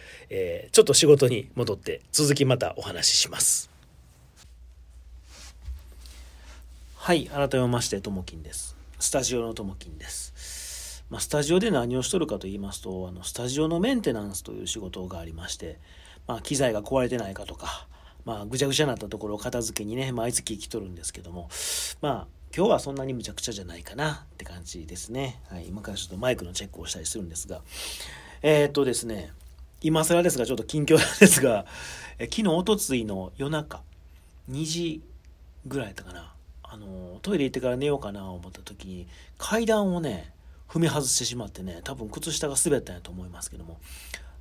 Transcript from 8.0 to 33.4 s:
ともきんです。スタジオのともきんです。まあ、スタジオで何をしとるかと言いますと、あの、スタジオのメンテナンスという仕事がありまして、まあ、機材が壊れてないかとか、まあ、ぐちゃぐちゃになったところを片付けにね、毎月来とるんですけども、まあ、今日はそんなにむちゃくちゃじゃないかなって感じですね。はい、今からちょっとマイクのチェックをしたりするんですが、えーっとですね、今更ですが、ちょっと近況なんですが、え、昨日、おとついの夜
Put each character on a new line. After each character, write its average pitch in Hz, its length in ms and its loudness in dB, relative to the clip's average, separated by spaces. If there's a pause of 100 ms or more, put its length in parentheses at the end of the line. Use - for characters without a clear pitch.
と 104 100 -6
も 92 140 -4
き - 100 -12
ん 80 80 -12
で 76 100 -14
す。 - 220 -10 (240)
ス - 120 0
タ 135 120 2
ジ 120 140 0
オ 117 60 2
の 113 100 -4
と 113 100 -8
も 98 140 -6
き - 120 -16
ん 78 100 -12
で - 100 -14
す。 - 1040 -12
ま 110 80 -8
あ、 - 20 -6
ス - 80 -2
タ 151 140 2
ジ 147 100 0
オ 180 60 8
で 220 120 4
何 123 280 2
を 127 40 2
し - 60 -2
と 190 100 0
る 156 80 2
か 104 100 -4
と 92 100 -8
言 98 80 -6
い 101 40 -6
ま 98 140 -6
す - 80 -10
と、 92 260 -6
あ 90 60 -10
の、 90 100 -12
ス - 120 -8
タ 123 140 -4
ジ 135 120 0
オ 156 80 4
の 170 100 0
メ 226 140 2
ン 240 80 2
テ 151 140 0
ナ 107 80 -4
ン 101 120 -8
ス - 80 -8
と 107 100 -14
い 104 100 -10
う 92 40 -10
仕 117 120 -6
事 92 280 -8
が 90 120 -10
あ 85 60 -10
り 82 100 -12
ま 85 120 -10
し - 120 -6
て、 80 200 -12 (480)
ま 117 100 -4
あ、 104 40 -8
機 143 160 -2
材 131 160 4
が 104 80 0
壊 131 220 2
れ 123 80 2
て 123 80 0
な 104 120 -4
い 98 40 -8
か 98 100 -10
と - 100 -12
か、 - 320 -10 (380)
ま 110 160 -6
あ、 104 60 -8
ぐ 117 100 -4
ち 135 80 2
ゃ - 40 4
ぐ 135 40 2
ち 143 100 4
ゃ 151 40 4
に - 20 2
な 123 60 0
っ - 40 -4
た 107 100 -8
と 104 100 -8
こ 107 100 -6
ろ 104 60 -4
を 104 40 -4
片 120 220 -2
付 110 240 -4
け - 0 -
に 104 100 -6
ね、 131 180 -4
毎 120 200 -2
月 - 240 -4
来 - 120 -12
と 113 120 -6
る 98 60 -8
ん 90 80 -12
で 85 100 -14
す - 80 -8
け 87 80 -14
ど 87 120 -14
も、 85 180 -10 (500)
ま 151 100 -2
あ、 113 160 -4 (300)
今 180 120 4
日 - 20 6
は - 80 6
そ 139 140 -6
ん - 20 -6
な 135 100 -4
に 135 80 -2
む 120 100 -4
ち 107 60 -8
ゃ 101 60 -10
く - 80 -10
ち - 80 -4
ゃ - 20 -6
じ 101 80 -10
ゃ 92 60 -12
な 85 100 -12
い 87 60 -12
か - 140 -14
な 147 360 -2
っ - 60 -20
て - 80 -14
感 90 180 -14
じ 85 220 -12
で 87 100 -12
す - 140 -10
ね。 127 400 -6
は 92 100 -10
い、 85 60 -12
今 98 160 -10
か - 80 -10
ら 98 80 -8
ち - 60 -6
ょ - 20 -8
っ - 20 -12
と 92 80 -12
マ 123 140 2
イ 120 60 2
ク 90 100 -8
の 90 80 -10
チ 101 100 -6
ェ - 40 -10
ッ - 20 -18
ク - 100 -14
を - 60 -10
し - 80 -6
た - 60 -8
り - 40 -8
す - 140 -4
る 98 60 -6
ん 85 40 -8
で 82 80 -12
す - 100 -8
が、 80 140 -10 (800)
え 147 240 8
ー - 20 2
っ 143 40 -8
と 143 140 4
で 120 80 2
す 117 120 -2
ね、 104 260 -8 (500)
今 156 220 4
更 170 180 6
で 180 80 4
す 127 80 2
が、 117 80 0
ち 120 60 0
ょ - 20 0
っ - 20 0
と 113 80 -2
近 147 220 0
況 156 100 10
な - 80 6
ん - 140 -2
で 202 80 12
す 131 160 8
が、 110 240 4 (520)
え、 120 60 -4
昨 - 120 -6
日、 220 120 2
お 170 140 4
と 208 140 4
つ 139 200 0
い 113 80 0
の 95 320 -6
夜 139 140 -4